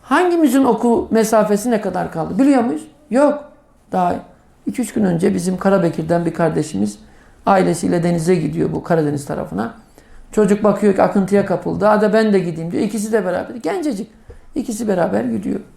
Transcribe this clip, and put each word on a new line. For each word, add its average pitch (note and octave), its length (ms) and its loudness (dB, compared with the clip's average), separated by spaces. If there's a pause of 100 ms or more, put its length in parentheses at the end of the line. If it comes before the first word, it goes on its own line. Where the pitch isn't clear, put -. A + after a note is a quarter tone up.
Hangimizin D#4 600 2
oku A#3 480 2
mesafesi G#3+ 600 2
ne G#3+ 100 0
kadar F3+ 300 -4
kaldı E3 280 -6
biliyor C4+ 240 4
muyuz? D4 240 -4 (220)
Yok. C#4+ 420 0 (400)
Daha F3+ 240 0 (500)
iki G#3 160 -6
üç A3 120 -6
gün A3 100 0
önce F#3 300 2
bizim F#3 240 -2
Karabekir'den E3+ 680 0
bir E3 80 -2
kardeşimiz E3 680 -2 (460)
ailesiyle F3 580 2
denize F3 320 0
gidiyor D#3+ 380 -2
bu D#3 100 -6
Karadeniz D3 420 -2
tarafına. E3 480 -8 (580)
Çocuk G#3 320 2
bakıyor G3+ 320 2
ki - 80 4
akıntıya G3 420 2
kapıldı. F3 400 -2
"Hadi G#3 280 4
ben A3 200 4
de F#3+ 60 4
gideyim," E3 320 -6
diyor. - 120 -2
İkisi G#3+ 280 -4
de G#3+ 140 0
beraber. F3+ 300 -4
Gencecik. C#4+ 560 -6 (440)
İkisi A3 320 -6
beraber G3 360 0
gidiyor. A3 360 -4 (180)